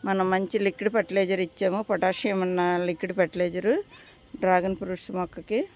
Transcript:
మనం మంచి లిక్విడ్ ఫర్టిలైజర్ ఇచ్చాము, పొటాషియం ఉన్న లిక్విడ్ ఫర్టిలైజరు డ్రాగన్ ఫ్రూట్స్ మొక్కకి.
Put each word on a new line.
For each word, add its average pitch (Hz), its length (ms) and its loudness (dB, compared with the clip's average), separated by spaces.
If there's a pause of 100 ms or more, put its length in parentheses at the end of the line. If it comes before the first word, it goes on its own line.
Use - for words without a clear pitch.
మనం 190 260 2
మంచి 190 320 0
లిక్విడ్ 202 300 0
ఫర్టిలైజర్ 190 500 2
ఇచ్చాము, 185 340 -2 (120)
పొటాషియం 190 560 0
ఉన్న 180 140 0 (280)
లిక్విడ్ 180 300 -4
ఫర్టిలైజరు 180 560 0 (680)
డ్రాగన్ 185 380 4
ఫ్రూట్స్ 185 380 -8
మొక్కకి. 180 420 -4 (160)